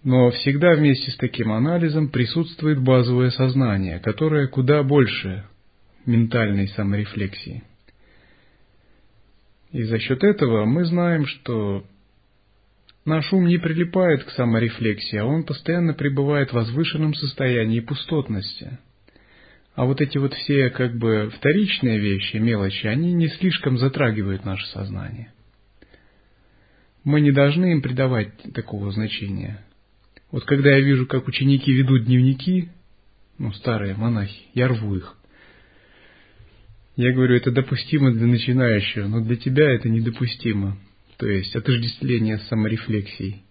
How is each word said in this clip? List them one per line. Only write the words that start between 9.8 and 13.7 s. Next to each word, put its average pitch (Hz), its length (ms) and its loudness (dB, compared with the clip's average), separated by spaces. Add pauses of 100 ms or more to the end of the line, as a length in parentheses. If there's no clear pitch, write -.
за 110 160 -2
счет 131 240 -2
этого 131 420 2
мы 160 200 2
знаем, 170 420 0
что 104 560 -4 (1200)
наш 156 260 -2
ум 185 140 4
не 170 140 4
прилипает 170 640 0